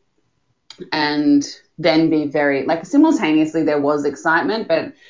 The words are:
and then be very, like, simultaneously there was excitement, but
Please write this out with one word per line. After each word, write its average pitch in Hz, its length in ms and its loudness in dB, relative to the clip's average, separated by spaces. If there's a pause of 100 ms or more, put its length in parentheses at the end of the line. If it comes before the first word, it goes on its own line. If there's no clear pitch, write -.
(920)
and 147 520 2 (340)
then 160 320 2
be 151 160 0
very, 143 380 0
like, 165 220 -4
simultaneously 165 760 2
there 151 160 0
was 143 240 0
excitement, 170 640 -2
but 156 240 -2 (180)